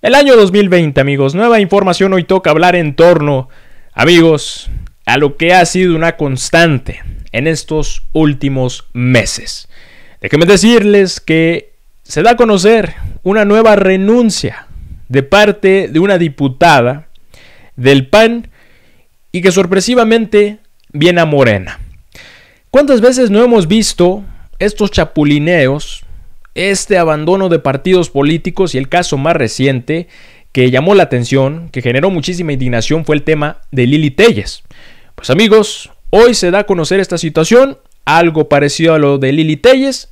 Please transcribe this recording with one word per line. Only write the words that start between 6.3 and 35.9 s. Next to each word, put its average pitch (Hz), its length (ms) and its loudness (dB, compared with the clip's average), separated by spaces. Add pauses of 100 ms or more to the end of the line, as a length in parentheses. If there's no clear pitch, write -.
en 131 140 -4
estos 156 580 -4 (100)
últimos 139 800 -2
meses. 120 760 -4 (540)
Déjenme 147 240 0
decirles 202 760 2
que 165 540 -2 (280)
se - 200 -6
da 220 80 0
a 240 60 2
conocer 214 580 0 (280)
una 208 220 0
nueva 214 320 4
renuncia 196 920 0 (420)
de 135 120 2
parte 190 680 2
de 156 100 -2
una 190 180 2
diputada 143 920 0 (680)
del 131 300 2
pan 226 420 0 (840)
y 175 100 -6
que 185 100 2
sorpresivamente 208 1080 0 (340)
viene 170 260 2
a 165 60 2
Morena. 120 520 -2 (920)
¿Cuántas 269 320 2
veces 247 280 2
no 208 140 4
hemos 220 240 2
visto 202 560 0 (340)
estos 202 320 -2
chapulineos, 147 1120 -2 (500)
este 190 420 -2
abandono 170 540 0
de 165 80 2
partidos 160 500 -2
políticos? 156 680 -2
Y 131 40 -2
el - 100 -6
caso 170 300 -2
más 160 180 -2
reciente 135 720 -4 (440)
que 127 180 2
llamó 147 240 0
la 190 80 4
atención, 135 680 -2
que 127 120 -10
generó 127 260 -2
muchísima 175 460 -6
indignación, 131 500 -2
fue 151 120 0
el 143 80 -4
tema 151 340 -4 (140)
de 127 140 0
Lili 147 240 0
Telles. 180 520 -2 (520)
Pues, - 140 -18
amigos, 208 600 0 (180)